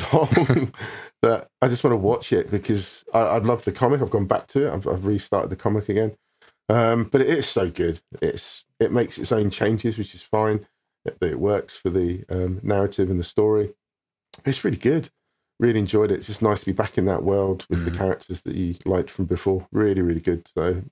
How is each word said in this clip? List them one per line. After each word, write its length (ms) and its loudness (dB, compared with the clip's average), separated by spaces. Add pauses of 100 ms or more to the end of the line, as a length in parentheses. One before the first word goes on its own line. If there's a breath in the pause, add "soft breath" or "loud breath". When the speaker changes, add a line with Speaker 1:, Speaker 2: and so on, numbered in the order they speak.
Speaker 1:
<laughs> 80 -2
long 580 2 (500 loud breath)
that 260 2 (120)
I 80 4
just 160 -2
wanna 120 4
watch 360 0
it 180 0
because 640 -2
I, 80 4
I 180 2
love 280 0
the 60 -2
comic. 280 2
I've 100 -2
gone 160 0
back 220 0
to 180 0
it. 60 -2
I've, 140 -4
I've 180 -2
restarted 460 -2
the 60 -6
comic 340 -2
again. 260 0 (540 soft breath)
Um, 340 4
but 160 2
it 80 2
is 180 2
so 240 0
good. 300 -2 (220)
It's, 420 -6 (160)
it 120 2
makes 260 0
its 120 -6
own 200 2
changes, 480 0
which 160 -8
is 80 -20
fine. 440 0 (380)
It, 180 -8
it 160 -2
works 380 -2
for 140 -4
the, 400 -2
um, 340 -2
narrative 460 0
and 100 0
the 40 -2
story. 500 0 (680)
It's 200 -2
really 120 0
good. 320 0 (520)
Really 180 4
enjoyed 320 2
it. 80 0
It's 80 -12
just 160 -6
nice 180 2
to 60 -10
be 60 -2
back 260 -2
in 80 0
that 160 0
world 480 0
with 160 -2
the 60 -2
Speaker 2:
Mm. 40 -6
Speaker 1:
characters 460 -4
that 140 -8
you 180 -2 (100)
liked 260 0
from 160 -4
before. 460 -2
Really, 300 2
really 180 0
good. 280 -2
So 440 -2